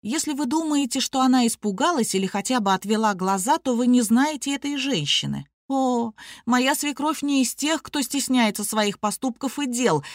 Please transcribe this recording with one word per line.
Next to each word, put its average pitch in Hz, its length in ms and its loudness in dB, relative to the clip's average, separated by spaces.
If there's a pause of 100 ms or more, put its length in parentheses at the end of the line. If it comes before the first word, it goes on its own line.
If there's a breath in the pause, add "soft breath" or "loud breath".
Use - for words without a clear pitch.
Если 294 320 -2
вы 285 120 -2
думаете, 285 540 0
что 262 200 -2
она 254 280 4
испугалась 226 680 0
или 190 120 0
хотя 214 340 -2
бы 196 120 2
отвела 214 420 0
глаза, 190 440 0
то 262 160 0
вы 240 140 2
не 247 140 6
знаете 269 520 2
этой 285 220 -4
женщины. 147 720 -2 (200)
О, 247 440 0 (320 loud breath)
моя 254 320 2
свекровь 294 460 -4
не 277 200 2
из - 140 -2
тех, 302 260 -2
кто - 200 -4
стесняется 247 600 0
своих 208 380 -2
поступков 233 580 -4
и 285 80 -4
дел. 233 380 0 (100)